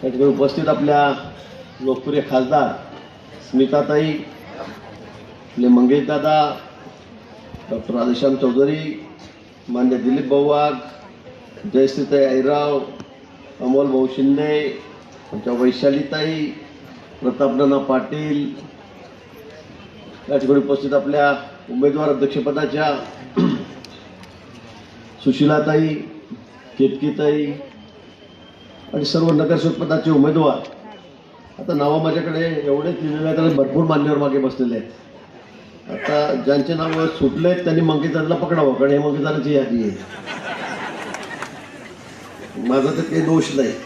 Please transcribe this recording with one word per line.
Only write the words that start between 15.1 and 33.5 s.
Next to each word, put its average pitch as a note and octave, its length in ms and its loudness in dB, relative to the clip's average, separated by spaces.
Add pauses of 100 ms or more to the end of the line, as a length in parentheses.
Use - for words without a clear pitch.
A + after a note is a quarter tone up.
आमच्या A2 200 -4
वैशालीताई, C#3+ 920 0 (760)
प्रतापनाना C3+ 580 2
पाटील, D3 680 -2 (1900)
या C#3+ 80 2
ठिकाणी C3+ 220 4
उपस्थित C#3 340 -2
आपल्या C#3+ 380 4 (380)
उमेदवार C#3 380 2
अध्यक्षपदाच्या C#3+ 880 0 (440)
<clears throat> - 80 4 (1800)
सुशीलाताई, D3+ 720 2 (840)
केतकीताई D3 720 0 (1400)
आणि D3+ 100 -2
सर्व E3 280 2
नगरसेवक D3+ 420 2
पदाचे D#3+ 360 0
उमेदवार. D3+ 480 4 (1000)
आता - 160 -4
नावं D3 280 2
माझ्याकडे D#3+ 380 -2 (240)
एवढे D3 280 0
दिलेले D#3 340 -4
आहेत D#3 120 0
आणि D#3+ 160 2